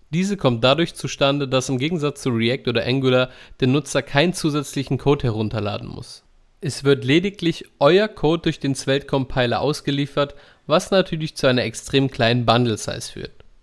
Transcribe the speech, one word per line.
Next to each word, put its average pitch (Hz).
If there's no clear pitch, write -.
Diese 190
kommt 120
dadurch 143
zustande, 139
dass 131
im 131
Gegensatz 147
zu 135
React 117
oder 117
Angular 127
der 135
Nutzer 139
keinen 165
zusätzlichen 143
Code 143
herunterladen 107
muss. -
Es 139
wird 135
lediglich 165
euer 185
Code 165
durch 160
den 139
Svelte-Compiler 135
ausgeliefert, 143
was 165
natürlich 175
zu -
einer 123
extrem 135
kleinen 120
Bundle-Size 117
führt. -